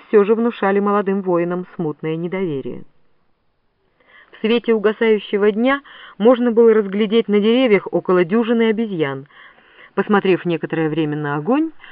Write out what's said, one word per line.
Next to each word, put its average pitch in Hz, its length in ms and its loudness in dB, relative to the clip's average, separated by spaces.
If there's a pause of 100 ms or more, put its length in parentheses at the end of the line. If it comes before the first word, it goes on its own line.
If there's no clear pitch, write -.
все 208 160 4
же 220 100 2
внушали 208 460 -2
молодым 202 420 -2
воинам 175 520 -2
смутное 156 420 -6
недоверие. 160 680 -8 (1500)
В - 80 -20
свете 233 340 0
угасающего 214 800 0
дня 262 300 0 (360)
можно 240 320 4
было 226 240 6
разглядеть 214 540 0
на 208 120 2
деревьях 226 500 2
около 180 340 0
дюжины 226 460 0
обезьян. 160 560 -4 (680)
Посмотрев 190 500 0
некоторое 160 440 -4
время 151 280 -2
на 147 200 -6
огонь, 269 340 -2 (200)